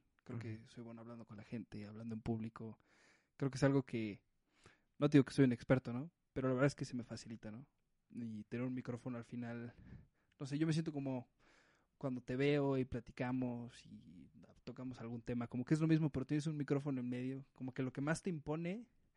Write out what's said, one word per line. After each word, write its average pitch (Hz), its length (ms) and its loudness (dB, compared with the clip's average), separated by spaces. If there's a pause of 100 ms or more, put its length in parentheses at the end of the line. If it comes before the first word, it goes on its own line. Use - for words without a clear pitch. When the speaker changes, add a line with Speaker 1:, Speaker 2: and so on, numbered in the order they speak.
(240)
Speaker 1:
Creo 117 160 -8
que 110 160 -6
Speaker 2:
Ujú. 117 120 -14
Speaker 1:
soy - 160 -14
bueno 117 180 -14
hablando 117 240 -12
con 107 120 -16
la 98 60 -14
gente, 107 420 -8
hablando 110 280 -8
en 110 80 -6
público. 113 560 -4 (600)
Creo 139 120 0
que 131 80 -8
es 127 60 -2
algo 139 200 6
que, 110 360 -4 (800)
no 143 100 4
te 147 80 8
digo 135 80 10
que - 80 -12
soy 139 120 8
un 123 80 6
experto, 120 400 2
¿no? 135 160 -6 (240)
Pero 131 160 0
la 131 60 4
verdad 135 120 6
es 139 80 0
que 139 100 -4
se - 100 -8
me 120 80 -4
facilita, 110 480 -10
¿no? 120 140 -14 (460)
Y 110 320 -8
tener 120 220 -4
un 127 80 -2
micrófono 123 440 -4
al 117 80 -8
final, 120 480 -8 (640)
no 147 60 -6
sé, 139 120 -2
yo 160 100 4
me 160 60 4
siento 160 180 0
como 135 360 -4 (720)
cuando 127 240 -2
te 127 140 -4
veo 139 420 4
y 131 80 2
platicamos 123 1000 -4
y - 440 -18 (340)
tocamos 127 360 -8
algún 117 220 -6
tema, 120 260 -2
como 123 160 -2
que - 100 4
es 156 60 6
lo 160 80 4
mismo, 160 220 8
pero 131 160 -2
tienes 147 200 0
un 156 120 -2
micrófono 139 420 2
en 123 100 -2
medio, 131 360 -4 (100)
como 127 180 -6
que - 100 -2
lo 127 100 -2
que 135 80 -4
más 151 200 2
te - 80 -2
impone 170 560 -2 (320)